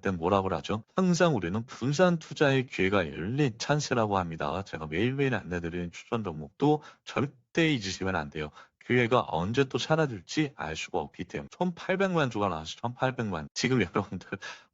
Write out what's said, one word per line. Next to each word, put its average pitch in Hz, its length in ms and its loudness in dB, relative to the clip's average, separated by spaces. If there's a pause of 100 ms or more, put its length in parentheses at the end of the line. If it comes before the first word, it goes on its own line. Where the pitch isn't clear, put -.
땐 95 160 0
뭐라고 95 380 2
하죠? 98 260 -4 (120)
항상 180 400 4
우리는 98 300 -2
분산 160 540 2
투자의 135 480 2
기회가 95 420 2
열린 110 480 -2
찬스라고 123 600 0
합니다. 82 480 -2
제가 80 200 -8
매일매일 123 480 0
안내드리는 87 580 -4
추천 - 320 -6
종목도 95 580 0 (220)
절대 - 680 -2
잊으시면 95 440 -2
안 76 120 -2
돼요. 76 220 -6 (360)
기회가 120 400 4
언제 104 380 2
또 131 140 -4
사라질지 147 760 0
알 78 220 -6
수가 - 240 -4
없기 78 240 -8
때문에. - 240 -10 (100)
천팔백만 180 720 0
주가 104 180 0
나와서 78 320 -6
천팔백만. 117 720 -2
지금 123 300 2
여러분들, 95 460 -4 (460)